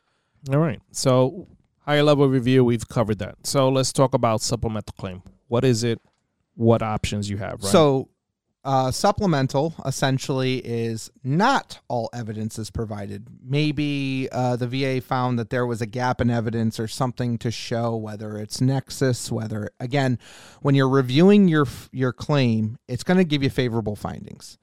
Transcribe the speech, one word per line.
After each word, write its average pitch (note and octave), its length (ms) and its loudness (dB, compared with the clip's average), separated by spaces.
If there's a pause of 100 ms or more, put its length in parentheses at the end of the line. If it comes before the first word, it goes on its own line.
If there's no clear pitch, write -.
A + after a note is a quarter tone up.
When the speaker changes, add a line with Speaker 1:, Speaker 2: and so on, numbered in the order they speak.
(500)
Speaker 1:
All C3+ 100 2
right. D#3 220 -2 (100)
So C3 560 0 (320)
higher D3 240 2
level C#3+ 240 4
review, C3 360 4
we've A#2+ 240 0
covered G#2+ 320 -2
that. - 260 -12
So C3 240 2
let's C3 240 0
talk C3 200 4
about A#2 280 2
supplemental A2 560 -4
claim. F2+ 260 -10 (240)
What A#2+ 180 2
is A#2+ 180 4
it? A#2 180 -2 (540)
What A2+ 260 6
options G#2 480 -4
you G2+ 80 -4
have, F#2+ 260 -10
right? G2 80 -2
Speaker 2:
So, C#3+ 380 4 (540)
uh, C3 280 2
supplemental D#3+ 800 0 (120)
essentially C3 720 -2
is A#2 520 -6 (140)
not F#3+ 640 0
all A#2+ 260 -4
evidence A2 460 -8
is A2 100 -8
provided. G#2 580 -10 (160)
Maybe, C#3 880 -2
uh, B2 260 0
the B2 100 -4
V C3 180 -4
A C3 140 -2
found B2+ 400 -2
that A2+ 100 -6
there B2 160 0
was A#2+ 160 -4
a A#2 60 -4
gap B2 340 -2
in A#2+ 80 2
evidence A2+ 500 -2
or A2+ 80 -4
something A#2+ 520 -4
to B2 100 -4
show, A#2 460 -4
whether G#2+ 420 -10
it's G#2+ 240 -6
nexus, C3 680 -2
whether, G#2+ 480 -6
again, B2+ 400 -2 (420)
when C#3+ 140 4
you're C3+ 140 4
reviewing D#3 580 6
your D#3 180 4
f-, - 260 -12
your B2+ 220 -2
claim, A#2 640 0 (100)
it's B2 160 -8
gonna F#3 200 4
give D3 180 0
you C3+ 80 2
favorable A2+ 460 -2
findings. - 680 -14